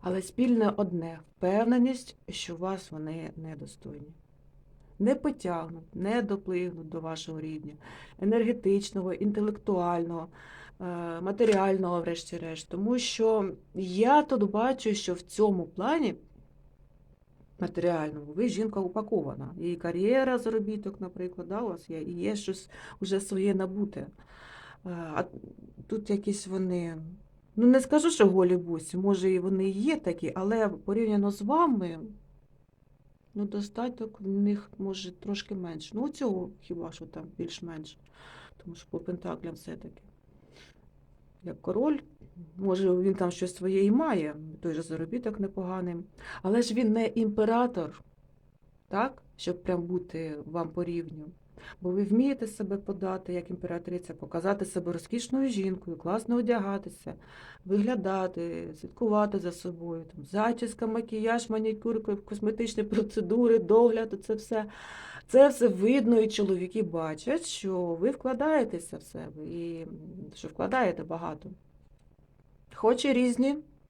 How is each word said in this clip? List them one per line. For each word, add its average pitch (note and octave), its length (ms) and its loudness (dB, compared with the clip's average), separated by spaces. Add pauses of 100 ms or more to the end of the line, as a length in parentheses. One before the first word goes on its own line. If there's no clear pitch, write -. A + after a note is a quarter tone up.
Але F#3 220 -2
спільне A3+ 540 4
одне — E3 440 -2 (160)
впевненість, A#3+ 800 2 (120)
що F3 280 -8
вас F#3 340 -6
вони D#3 460 -8
недостойні. D3 760 -14 (840)
Не G#3+ 160 4
потягнуть, E3+ 800 -6
не G#3+ 280 0
доплигнуть F3+ 680 -4
до E3 120 -8
вашого D#3+ 400 -8
рівня D#3 340 -10 (460)
енергетичного, G3+ 920 2
інтелектуального, F3 1160 -2 (520)
е, F#3 40 -8 (360)
матеріального, F#3+ 800 4
врешті-решт. E3 680 -6
Тому G#3+ 300 0
що A3 540 2 (220)
я G3+ 480 6
тут G#3 280 2
бачу, A3+ 440 2
що F#3 200 -2
в F3 60 -6
цьому G3 460 2
плані A#3+ 480 0 (1500)
матеріальному D#3 680 -2
ви G#3+ 160 0
жінка G3+ 320 -2
упакована. F3+ 800 -4
І E3+ 160 -4
кар'єра, A#3 640 2
заробіток, G#3+ 600 -4
наприклад, F3+ 480 -10
да, G3+ 120 -4
у A#3 80 -4
вас - 220 -10
є, D#3+ 120 -8
і F3 100 -8
є G3 240 -2
щось F#3+ 320 -6 (320)
уже G3 200 0
своє G3 340 0
набуте. F#3+ 460 -2
Е, C#3+ 80 -10 (760)
а E3+ 400 -6 (600)
тут G#3 240 -4
якісь G3+ 360 0
вони, F3+ 500 -2 (600)
ну, A3+ 100 6
не C4 140 10
скажу, D4+ 300 6
що G#3+ 160 8
голі F3+ 300 6
босі, E3+ 400 -4
може, F#3+ 340 4
і F#3 80 4
вони F#3+ 300 2
є A3+ 280 0
такі, E3+ 380 -4
але G#3 340 2
порівняно G3+ 640 2
з G3+ 120 -6
вами, G#3 580 2 (1300)
ну, G#3 100 -2
достаток A3 760 -6
в G3 80 -6
них, G3+ 500 2
може, F#3+ 340 -6
трошки G3+ 420 -6
менше. F3 400 -8
Ну, A3 80 -2
у C#4+ 60 -2
цього G3+ 420 -4 (100)
хіба E3+ 320 -10
що D#3+ 140 -16
там D#3+ 180 -14 (140)
більш-менш. E3+ 600 -10 (680)
Тому E3+ 120 -14
що - 140 -20
по - 80 -6
пентаклям E3+ 560 -8
все-таки. - 480 -16 (1400)
Як - 180 -12
король, C4 360 0 (580)
може, F#3+ 400 2
він F#3+ 180 2
там F#3 160 0
щось F3+ 260 -6
своє F#3+ 280 2
і G#3 60 6
має, G#3 460 2 (240)
той E3 140 -4
же D#3 80 -4
заробіток G#3 580 -6
непоганий. F#3 560 -4 (460)
Але A3 200 4
ж A#3 120 0
він A3 180 4
не A3+ 140 2
імператор, A3 960 2 (840)
так? A#3+ 340 -2 (140)
Щоб F3 260 -4
прям F3 200 0
бути E3+ 540 -4 (100)
вам D#3+ 220 -4
по F3 160 -4
рівню. E3 400 -6 (560)
Бо F3+ 100 -2
ви G3+ 140 2
вмієте A#3+ 420 4
себе G3+ 300 -6
подати, F#3 560 -6
як F3 180 -6
імператриця, F3 640 -8
показати F#3+ 500 -2
себе F3 280 -4
розкішною A#3+ 560 -2
жінкою, F#3+ 480 -4
класно A3 400 -2
одягатися, G3+ 800 -2 (500)
виглядати, F#3 1040 0 (120)
слідкувати G#3 580 2
за F3 140 -2
собою. E3+ 520 -8 (100)
Там, C#3+ 100 -14
зачіска, A3+ 640 0
макіяж, A3+ 640 0
манікюр, A3 520 0
ко-, G3+ 140 0
косметичні G#3+ 680 -2
процедури, G#3+ 760 4
догляд, A3 540 6
оце G3+ 220 -4
все. G#3+ 320 -2 (600)
Це C#4 220 10
все - 200 4
видно, A3+ 520 6
і G#3+ 80 4
чоловіки F#3+ 540 0
бачать, E3 640 -2
що F#3 360 -4
ви E3+ 280 0
вкладаєтеся B3+ 840 0
в D#3 60 -12
себе, D#3 440 -12
і, E3+ 360 -8
м, E3 60 -12 (460)
що - 140 -12
вкладаєте F#3+ 560 0
багато. E3 460 -8 (1200)
Хоч A#3+ 300 2
і C#4 80 4
різні B3 440 4 (340)